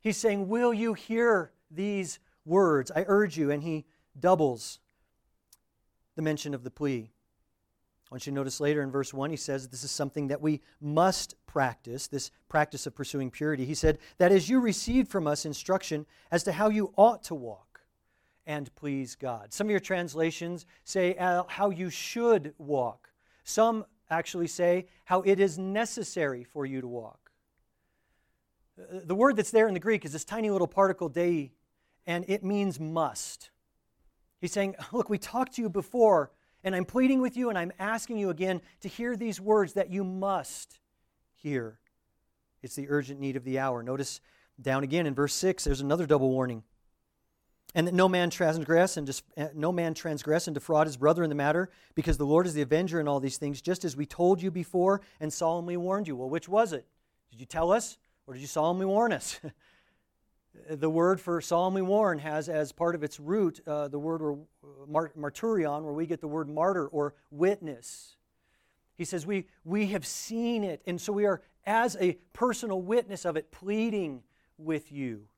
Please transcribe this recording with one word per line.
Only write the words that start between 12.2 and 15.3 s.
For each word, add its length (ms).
practice 380
of 80
pursuing 360
purity. 360
He 80
said, 240
"That 140
as 160
you 120
received 500
from 160
us 180